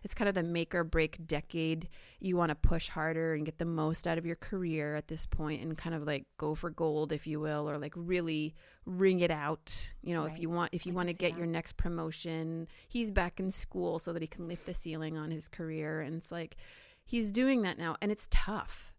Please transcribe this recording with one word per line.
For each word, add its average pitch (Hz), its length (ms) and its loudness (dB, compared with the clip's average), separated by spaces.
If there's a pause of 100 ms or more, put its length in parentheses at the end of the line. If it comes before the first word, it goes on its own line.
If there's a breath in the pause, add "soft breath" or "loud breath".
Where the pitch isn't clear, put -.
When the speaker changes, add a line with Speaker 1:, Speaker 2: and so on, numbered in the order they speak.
Speaker 1:
it's - 120 -4
kind 202 160 4
of 196 60 2
the 180 80 4
make 170 300 0
or 175 120 2
break 160 420 2
decade. 160 600 0 (320 loud breath)
You 180 160 2
wanna 165 180 4
push - 320 6
harder 160 460 0
and 151 120 0
get 156 120 -6
the 170 80 0
most 160 420 2
out 165 100 2
of 165 80 -4
your 170 120 -2
career 160 580 -2
at 151 140 -6
this 160 160 -4
point 151 360 0
and 156 160 -4
kind 165 160 -4
of, 156 100 -2
like, 143 220 -2 (120)
go 151 180 0
for 170 140 -4
gold, 156 420 0
if 151 160 -4
you 151 140 -2
will, 151 280 0
or, 147 80 -4
like, 147 200 -6
really 165 580 0 (300 loud breath)
wring 185 340 6
it 175 120 4
out. 151 600 -4 (120)
You 170 100 -2
know, 160 100 0
if 156 100 -2
Speaker 2:
Right. 165 80 -8
Speaker 1:
you 165 80 -2
want, 170 240 0
if 175 120 -4
you 180 60 -4
Speaker 2:
I - 20 -2
can - 20 -2
Speaker 1:
wanna 175 180 2
Speaker 2:
see 170 40 -4
Speaker 1:
get 175 160 2
Speaker 2:
that. 170 40 -6
Speaker 1:
your 170 100 0
next 165 280 -2
promotion, 165 920 -2 (200 loud breath)
he's 233 240 0
back 190 300 2
in 190 100 0
school 175 480 -2
so 170 140 -4
that 165 80 -4
he 160 60 -4
can 170 200 -10
lift 175 200 -8
the 180 60 -6
ceiling 160 440 -4
on 156 140 -4
his 160 180 -6
career. 156 500 -4
And 156 160 -4
it's - 160 -10
like, 170 240 -8 (480 loud breath)
he's 226 280 0
doing 247 320 4
that 185 140 0
now, 165 240 -2
and 208 80 0
it's 214 220 -2
tough. - 680 4